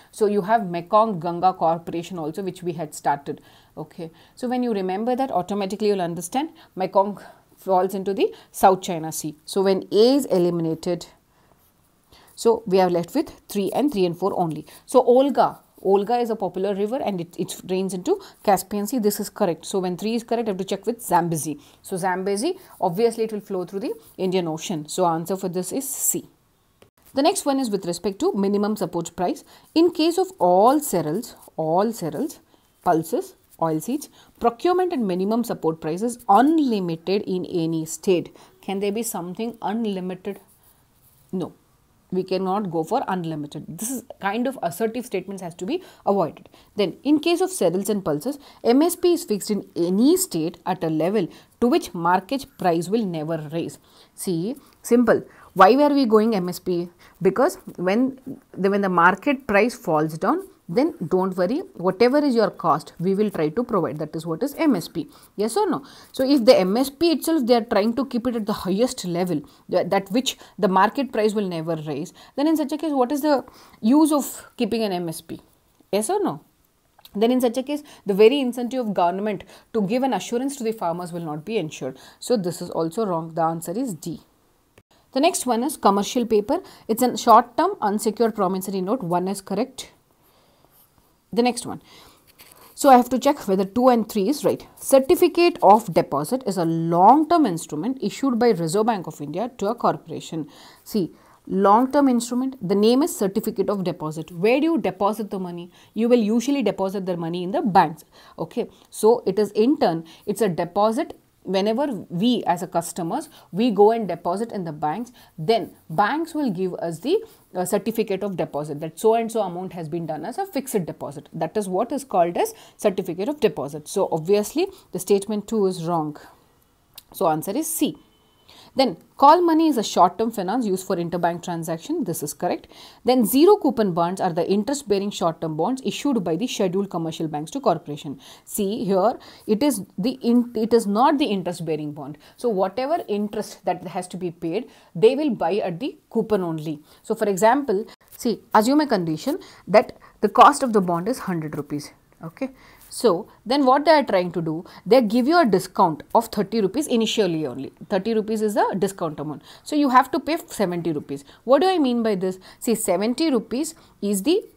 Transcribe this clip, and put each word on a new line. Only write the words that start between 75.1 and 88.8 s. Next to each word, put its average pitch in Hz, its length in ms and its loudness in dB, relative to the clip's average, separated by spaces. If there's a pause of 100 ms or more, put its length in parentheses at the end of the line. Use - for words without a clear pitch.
P? - 200 -14 (500)
Yes 208 180 0
or 403 140 0
no? 160 220 -4 (720)
Then 226 160 4
in 254 80 2
such 247 180 0
a 254 60 -4
case, 294 180 -6 (240)
the 196 80 0
very 226 240 8
incentive 247 480 -4
of 202 80 -2
government 190 480 0 (300)
to 226 100 0
give 240 220 0
an 262 80 0
assurance 240 460 -4
to - 40 -8
the 220 80 -2
farmers 175 420 -6
will 170 120 -8
not 151 200 -8
be 220 140 -4
ensured. 151 400 -8 (220)
So 247 160 0
this 175 260 -4
is 175 80 -10
also 165 340 -2
wrong. 165 300 -4
The 165 80 0
answer 165 300 -2
is 240 200 -4
D. 156 280 -10 (920)
The 262 60 0
next 339 260 2
one 233 180 0
is 294 120 -4
commercial 202 480 2
paper. 220 380 0 (240)
It's 226 160 -2
a 247 140 0
short-term 247 640 4
unsecured 214 560 0
promissory 190 440 -2